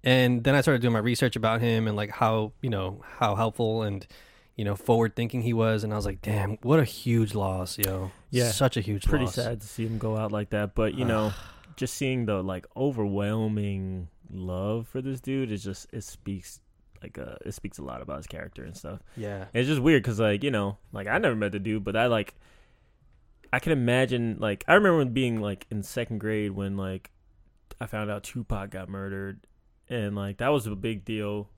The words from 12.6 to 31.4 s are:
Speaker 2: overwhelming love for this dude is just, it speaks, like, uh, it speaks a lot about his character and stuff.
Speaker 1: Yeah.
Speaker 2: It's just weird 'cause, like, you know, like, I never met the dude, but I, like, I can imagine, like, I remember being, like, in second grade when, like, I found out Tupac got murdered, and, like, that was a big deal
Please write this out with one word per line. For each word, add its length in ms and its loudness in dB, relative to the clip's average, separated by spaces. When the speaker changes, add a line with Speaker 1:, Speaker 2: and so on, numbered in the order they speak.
Speaker 2:
overwhelming 800 -2
love 560 -4
for 140 -6
this 180 -6
dude 320 -4
is 120 -6
just, 300 -10
it 100 -10
speaks, 560 -12
like, 140 -16
uh, 180 -12
it 80 -8
speaks 240 -12
a 60 -12
lot 180 -10
about 160 -8
his 100 -12
character 360 -12
and 120 -14
stuff. 240 -12
Speaker 1:
Yeah. 380 -8
Speaker 2:
It's 140 2
just 140 2
weird 220 6
'cause, 160 -2
like, 240 4
you 80 0
know, 260 0
like, 160 -8
I 100 0
never 180 2
met 160 0
the 80 -4
dude, 240 -2
but 120 -2
I, 120 4
like, 260 0
I 80 2
can 120 0
imagine, 680 2
like, 280 -2
I 60 8
remember 320 6
being, 360 0
like, 300 -4
in 120 -2
second 360 -6
grade 320 -2
when, 260 -4
like, 340 -8
I 60 -6
found 260 -6
out 120 -6
Tupac 480 -6
got 180 -10
murdered, 500 -8
and, 260 -2
like, 220 -4
that 120 0
was 180 2
a 80 -4
big 300 -6
deal 520 -6